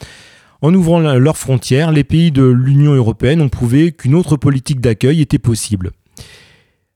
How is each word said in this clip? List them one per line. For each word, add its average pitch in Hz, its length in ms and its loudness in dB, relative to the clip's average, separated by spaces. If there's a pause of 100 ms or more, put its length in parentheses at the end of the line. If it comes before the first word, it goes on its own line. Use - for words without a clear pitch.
(600)
En 160 120 2
ouvrant 170 260 2
la-, 147 200 0
leurs 147 180 2
frontières, 135 540 -2
les 147 120 2
pays 160 280 0
de 135 120 2
l'Union 139 500 2
européenne 127 480 0
ont 139 80 0
prouvé 135 420 0
qu'une 131 240 -2
autre 156 200 0
politique 139 460 -2
d'accueil 127 400 0
était 139 180 -2
possible. 104 520 -4 (1040)